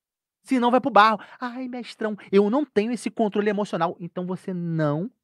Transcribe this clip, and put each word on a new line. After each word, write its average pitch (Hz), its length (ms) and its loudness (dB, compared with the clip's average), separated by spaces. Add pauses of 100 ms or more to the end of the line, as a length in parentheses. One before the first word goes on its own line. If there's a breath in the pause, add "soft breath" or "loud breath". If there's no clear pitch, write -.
(420)
Senão 247 280 2
vai 247 100 4
pro 277 100 -2
barro. 208 300 6 (180 loud breath)
"Ai, 254 280 -10
mestrão, 220 500 -8 (140 loud breath)
eu 202 180 4
não 277 160 0
tenho 220 280 -2
esse 226 180 -6
controle 208 400 0
emocional." 196 480 -2
Então 180 260 -8
você 185 300 -8
não 165 560 -2 (140)